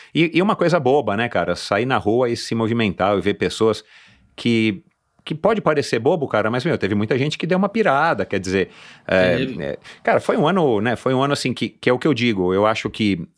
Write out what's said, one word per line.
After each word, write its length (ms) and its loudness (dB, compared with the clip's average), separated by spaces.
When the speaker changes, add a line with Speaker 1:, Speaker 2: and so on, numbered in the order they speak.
Speaker 1:
E, 200 0
e 80 2
uma 140 2
coisa 240 2
boba, 380 0
né, 100 0
cara? 280 -2
Sair 300 -2
na 120 0
rua 320 2
e 80 -4
se 180 -6
movimentar 640 0
e 40 -2
ver 120 0
pessoas 500 0
que, 480 0
que 100 -6
pode 240 0
parecer 400 0
bobo, 280 0
cara, 220 0
mas, 140 -2
meu, 140 0
teve 180 -2
muita 220 0
gente 200 -2
que 100 -8
deu 100 0
uma 100 0
pirada, 580 0
quer 140 -4
dizer, 300 0
é, 320 2
Speaker 2:
Teve. 240 -4
Speaker 1:
é, 160 -6
cara, 200 2
foi 160 0
um 100 2
ano, 320 2
né, 160 -2
foi 180 -2
um 80 2
ano, 120 0
assim, 200 -2
que, 140 -4
que 220 -2
é 40 6
o 60 -2
que 80 0
eu 60 4
digo, 400 0
eu 120 2
acho 240 -2
que 360 0